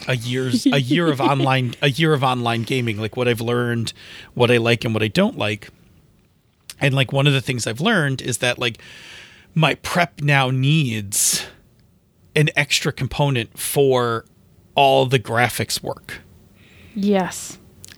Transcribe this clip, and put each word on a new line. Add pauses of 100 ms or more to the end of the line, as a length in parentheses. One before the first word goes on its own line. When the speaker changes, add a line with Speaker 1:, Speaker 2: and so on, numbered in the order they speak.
Speaker 1:
a
year's,
a
year
of
Speaker 2:
<laughs>
Speaker 1:
online,
a
year
of
online
gaming,
like,
what
I've
learned, (420)
what
I
like
and
what
I
don't
like. (1120)
And,
like,
one
of
the
things
I've
learned
is
that,
like, (760)
my
prep
now
needs (880)
an
extra
component
for (480)
all
the
graphics
work. (720)
Speaker 2:
Yes. (420)